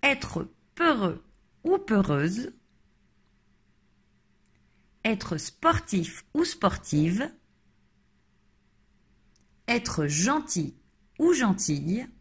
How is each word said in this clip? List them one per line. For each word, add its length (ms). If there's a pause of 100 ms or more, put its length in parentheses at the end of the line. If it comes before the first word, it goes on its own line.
être 420 (280)
peureux 480 (400)
ou 160
peureuse, 720 (2500)
être 340
sportif 880 (120)
ou 100
sportive, 880 (2250)
être 380
gentil 680 (420)
ou 160
gentille 760 (140)